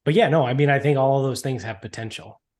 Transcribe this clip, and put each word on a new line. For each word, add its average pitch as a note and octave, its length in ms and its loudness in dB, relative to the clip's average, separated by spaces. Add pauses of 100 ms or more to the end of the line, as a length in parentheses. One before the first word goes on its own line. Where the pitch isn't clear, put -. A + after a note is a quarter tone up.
but D3+ 100 0
yeah, G#3 140 4
no, C#3+ 180 2
I B2 80 -2
mean, C#3+ 160 2
I C#3 80 4
think C#3+ 200 0
all C3+ 200 2
of C3+ 60 0
those C3 160 -4
things B2+ 240 -6
have G#2+ 160 -10
potential, A2 600 -14 (200)